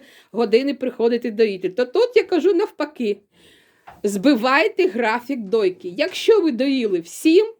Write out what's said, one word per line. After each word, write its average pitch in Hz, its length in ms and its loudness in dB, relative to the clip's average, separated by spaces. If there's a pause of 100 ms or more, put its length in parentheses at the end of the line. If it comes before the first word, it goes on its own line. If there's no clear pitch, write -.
(320)
години 226 420 0
приходити 233 580 -4
доїти, 202 380 -2
то 247 160 -4
тут 415 300 0
я 427 80 4
кажу 359 300 0
навпаки. 302 640 -4 (880)
Збивайте 262 840 2
графік 240 520 -4
дойки. 190 580 -2
Якщо 381 440 2
ви 320 100 0
доїли 240 480 -2
в 170 80 -14
сім, 403 520 2